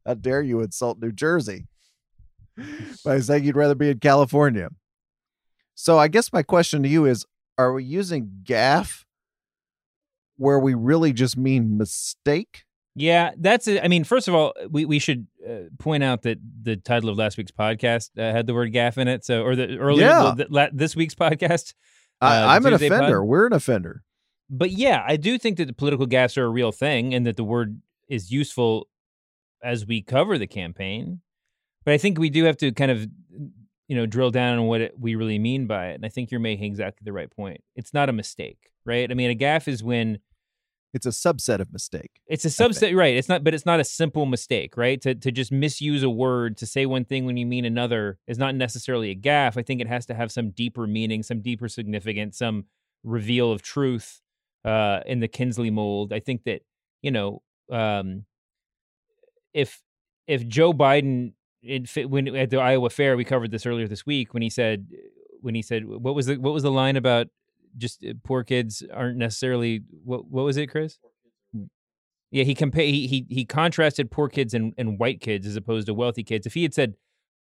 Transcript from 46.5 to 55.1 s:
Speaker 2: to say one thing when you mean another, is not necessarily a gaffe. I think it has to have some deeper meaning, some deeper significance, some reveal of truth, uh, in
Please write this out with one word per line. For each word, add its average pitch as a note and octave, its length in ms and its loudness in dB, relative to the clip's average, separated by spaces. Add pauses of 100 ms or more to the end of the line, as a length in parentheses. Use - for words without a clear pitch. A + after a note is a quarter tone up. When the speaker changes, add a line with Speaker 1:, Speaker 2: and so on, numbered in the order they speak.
Speaker 2:
to - 100 -10
say C3+ 200 0
one B2+ 180 -2
thing C3 200 -4
when B2 120 -4
you A#2+ 100 -2
mean B2 180 -2
another, A2+ 520 -2 (100)
is A#2 120 -6
not C3+ 160 -2
necessarily A#2+ 560 -4
a F#2+ 40 -6
gaffe. C3 420 2
I B2 60 -4
think B2+ 180 -4
it A#2 60 -4
has A#2 200 -6
to A#2 80 -8
have A#2 160 -6
some A#2 200 -4
deeper A#2 360 -6
meaning, A2 360 -2
some A2+ 180 -6
deeper A#2+ 260 -6
significance, G#2 720 -6
some A2 260 -4 (380)
reveal A#2 480 0
of G#2 100 -4
truth, C3 600 -4 (440)
uh, G#2+ 420 2
in B2+ 120 -2